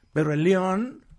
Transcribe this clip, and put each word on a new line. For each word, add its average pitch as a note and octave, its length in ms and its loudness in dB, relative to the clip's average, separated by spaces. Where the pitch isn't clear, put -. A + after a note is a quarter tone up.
Pero D3+ 200 0
el D3+ 100 0
león F#3+ 640 0